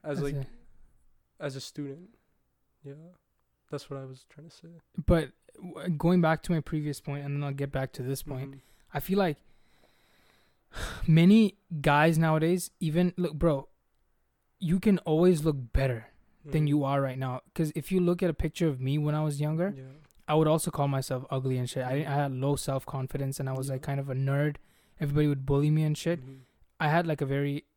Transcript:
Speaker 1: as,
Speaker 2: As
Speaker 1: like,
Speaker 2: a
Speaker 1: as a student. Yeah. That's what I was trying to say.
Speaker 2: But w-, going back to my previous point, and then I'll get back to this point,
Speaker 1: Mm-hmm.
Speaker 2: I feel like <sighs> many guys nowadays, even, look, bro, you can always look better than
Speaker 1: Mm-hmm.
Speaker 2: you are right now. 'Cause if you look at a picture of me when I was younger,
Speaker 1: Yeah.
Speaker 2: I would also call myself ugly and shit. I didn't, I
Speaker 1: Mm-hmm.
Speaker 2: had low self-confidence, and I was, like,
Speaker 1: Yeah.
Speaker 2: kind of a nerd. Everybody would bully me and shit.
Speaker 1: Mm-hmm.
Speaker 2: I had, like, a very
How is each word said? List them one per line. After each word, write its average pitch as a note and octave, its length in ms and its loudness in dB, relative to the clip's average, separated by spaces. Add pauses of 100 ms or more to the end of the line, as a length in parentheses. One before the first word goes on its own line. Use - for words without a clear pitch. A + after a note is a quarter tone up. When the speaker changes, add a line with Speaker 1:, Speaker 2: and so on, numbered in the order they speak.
Speaker 1:
as, D3+ 160 -6
Speaker 2:
As D3+ 40 -2
Speaker 1:
like, C#3 140 -4
Speaker 2:
a C3+ 100 -6 (920)
Speaker 1:
as C#3+ 160 -8
a C3+ 60 -10
student. D3 560 -14 (680)
Yeah. C#3 120 -18 (760)
That's - 200 -10
what C#3 100 -10
I C3+ 60 -14
was C3 240 -20
trying D3+ 180 -20
to - 80 -20
say. E3 120 -20 (380)
Speaker 2:
But E3 260 2 (240)
w-, - 340 -10
going E3+ 320 4
back D#3+ 220 2
to F3 80 -2
my E3 80 2
previous D3 400 -6
point, C#3+ 260 -8
and C#3+ 100 -4
then C#3+ 80 -2
I'll C#3 80 -4
get C#3 200 -4
back C3 220 -4
to C3+ 80 -10
this C3+ 200 -6
point, C3+ 300 -10
Speaker 1:
Mm-hmm. C#3 80 -20 (340)
Speaker 2:
I D3 60 -4
feel F#3+ 180 0
like E3+ 180 2 (1400)
<sighs> - 340 -8
many F#3+ 500 6 (240)
guys D3+ 380 4
nowadays, E3 520 2 (100)
even, F3 360 2
look, E3 180 -2
bro, D#3 340 0 (920)
you F3 220 0
can G3+ 180 4
always D#3+ 460 4
look D3+ 120 2 (160)
better B2+ 340 0 (380)
than D3+ 180 0
Speaker 1:
Mm-hmm. D3 60 2
Speaker 2:
you C#3+ 160 2
are C#3 160 2
right C3 180 -2
now. C3 220 -4 (140)
'Cause D#3 200 -2
if D#3 180 -6
you F#3 80 2
look F3 220 2
at F3 80 2
a D3+ 40 -4
picture E3 340 -2
of C3 120 -2
me C3+ 180 0
when D3 160 0
I D#3 80 0
was D3 180 -2
younger, D#3+ 360 -2
Speaker 1:
Yeah. C3 80 -16 (440)
Speaker 2:
I D3+ 60 2
would D#3 140 6
also D#3 220 2
call C#3+ 180 0
myself C3+ 420 -2
ugly C3 280 -2
and B2 100 -2
shit. C3 160 -4
I B2+ 120 -2
didn't, D3+ 120 -2
I - 20 -6
Speaker 1:
Mm-hmm. C#3+ 100 0
Speaker 2:
had C#3 120 -2
low C3+ 240 0
self-confidence, C3+ 840 -6
and C3+ 80 -4
I C3 40 -4
was, C3+ 160 -4
like, C3 140 -6
Speaker 1:
Yeah. - 40 -10
Speaker 2:
kind C#3 140 -2
of C#3 100 -8
a C3 40 -4
nerd. C#3+ 420 0 (440)
Everybody D3 280 2
would C3+ 180 -2
bully C#3+ 240 2
me D#3 120 4
and D3+ 160 0
shit. E3 220 -4
Speaker 1:
Mm-hmm. C3 140 -16 (460)
Speaker 2:
I D#3 80 0
had, E3+ 180 2
like, D#3 140 -2
a C#3+ 60 -2
very C#3 400 -2 (100)